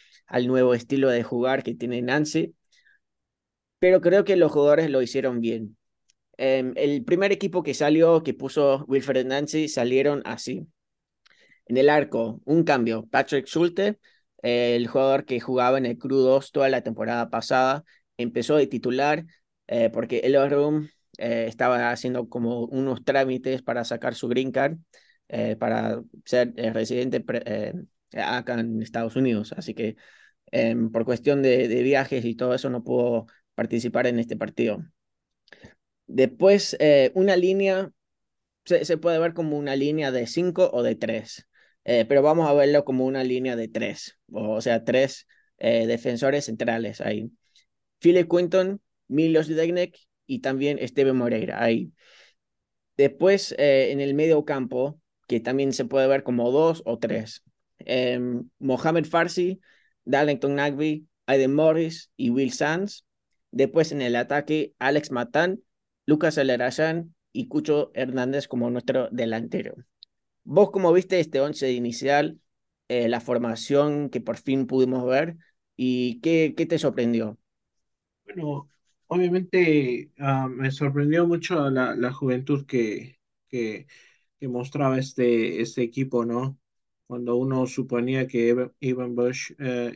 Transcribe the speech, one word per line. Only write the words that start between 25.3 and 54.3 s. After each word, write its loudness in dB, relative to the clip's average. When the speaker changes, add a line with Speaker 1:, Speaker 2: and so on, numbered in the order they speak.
Speaker 1:
para -4
ser, 0
eh, -4
residente -2
pre-, -6
eh, -6
acá -4
en -4
Estados -6
Unidos. 0
Así -10
que, -6
em, 0
por -2
cuestión 0
de, 4
de 0
viajes 0
y -4
todo -2
eso, -4
no -6
pudo -2
participar -2
en 0
este -6
partido. -4
Después, 4
eh, 6
una 4
línea, 2
se, 2
se 0
puede 0
ver 0
como -4
una -4
línea 0
de -2
cinco 0
o 0
de 0
tres, -8
eh, 2
pero 6
vamos 4
a 4
verlo 4
como 0
una -2
línea -2
de -6
tres, -8
o, -4
o -4
sea, 0
tres, 0
eh, 2
defensores 0
centrales -4
ahí. -6
Philip 4
Quinton, 0
Milos 0
Degenek -2
y -6
también -2
Steven 0
Moreira -2
ahí. 0
Después, 2
eh, 4
en -2
el -2
medio 4